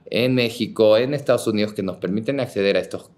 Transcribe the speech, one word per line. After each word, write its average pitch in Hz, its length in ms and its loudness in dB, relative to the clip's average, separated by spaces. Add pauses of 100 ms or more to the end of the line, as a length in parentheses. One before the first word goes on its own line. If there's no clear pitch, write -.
en 123 280 0
México, 110 640 2
en 131 160 0
Estados 127 320 0
Unidos, 104 280 0
que 101 100 -4
nos 90 140 -6
permiten 110 420 -4
acceder 101 360 0
a 92 40 2
estos - 380 -8